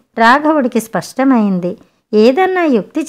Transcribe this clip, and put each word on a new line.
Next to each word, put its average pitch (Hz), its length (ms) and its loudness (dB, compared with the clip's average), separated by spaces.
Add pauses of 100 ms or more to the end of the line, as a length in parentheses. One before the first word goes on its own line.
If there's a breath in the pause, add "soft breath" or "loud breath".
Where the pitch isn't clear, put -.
(180)
రాఘవుడికి 262 640 2
స్పష్టమైంది. 202 960 -2 (360 soft breath)
ఏదన్నా 349 500 2
యుక్తి 285 460 -2